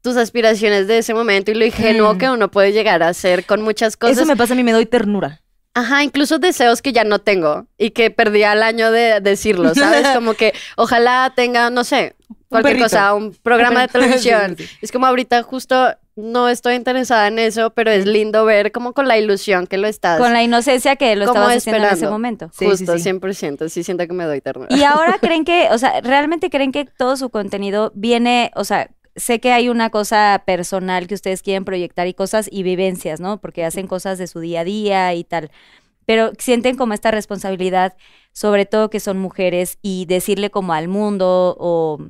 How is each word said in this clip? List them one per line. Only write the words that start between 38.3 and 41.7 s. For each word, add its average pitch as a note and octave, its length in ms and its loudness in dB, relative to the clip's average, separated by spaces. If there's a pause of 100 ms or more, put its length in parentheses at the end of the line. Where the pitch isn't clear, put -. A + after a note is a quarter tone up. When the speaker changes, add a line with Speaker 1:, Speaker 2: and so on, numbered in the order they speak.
Speaker 3:
sobre G3+ 320 2
todo G#3+ 260 0
que G#3 100 -6
son F#3+ 180 -6
mujeres, F3+ 640 -2
y F#3 240 -6
decirle F#3+ 440 -2
como F#3 220 -4
al D#3+ 140 -2
mundo F#3 720 0
o E3 400 -2 (100)